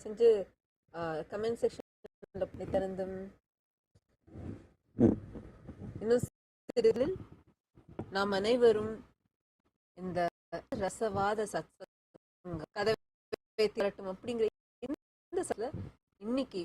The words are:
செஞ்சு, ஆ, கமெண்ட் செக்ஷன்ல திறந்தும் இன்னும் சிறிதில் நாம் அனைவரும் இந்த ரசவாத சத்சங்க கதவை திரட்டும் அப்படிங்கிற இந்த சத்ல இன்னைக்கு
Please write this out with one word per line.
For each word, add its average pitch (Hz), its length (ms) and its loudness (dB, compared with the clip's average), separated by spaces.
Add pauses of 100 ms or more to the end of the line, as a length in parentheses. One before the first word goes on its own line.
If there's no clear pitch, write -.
செஞ்சு, 220 240 6 (640)
ஆ, 165 60 -8 (320)
கமெண்ட் 226 300 -2
செக்ஷன்ல - 840 -4 (280)
திறந்தும் 190 420 0 (2750)
இன்னும் 233 220 4
சிறிதில் - 920 0 (960)
நாம் 202 220 0
அனைவரும் 220 640 4 (1080)
இந்த 180 180 -4 (640)
ரசவாத 202 580 -2 (120)
சத்சங்க - 1160 -12
கதவை - 1040 -2
திரட்டும் 196 380 -2
அப்படிங்கிற 226 340 0 (840)
இந்த 359 180 0
சத்ல 247 180 -4 (500)
இன்னைக்கு 226 480 -2